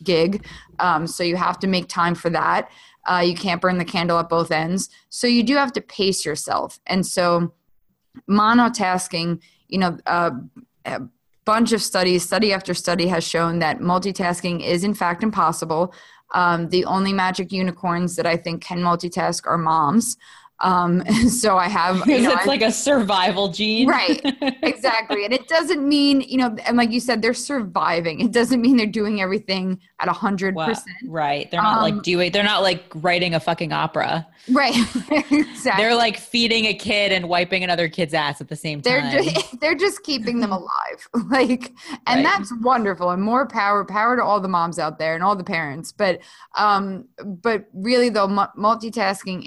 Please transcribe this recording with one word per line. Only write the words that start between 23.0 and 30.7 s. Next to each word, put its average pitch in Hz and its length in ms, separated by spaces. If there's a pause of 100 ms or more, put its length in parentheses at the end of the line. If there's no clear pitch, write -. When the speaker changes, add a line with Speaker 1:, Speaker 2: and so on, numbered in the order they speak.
Speaker 2:
gene. 220 400
Speaker 1:
Right, 220 360
Speaker 2:
<laughs> 269 380
Speaker 1:
exactly. 226 640
And 214 80
it 262 160
doesn't 320 380
mean, 285 360
you - 160
know, 240 180 (100)
and 233 100
like 240 140
you 240 100
said, 233 220
they're 233 120
surviving. 170 840
It 202 120
doesn't 240 280
mean 247 160
they're 220 100
doing 208 340
everything 190 580 (220)
at 175 80
a 175 40
hundred 196 440
percent. 175 480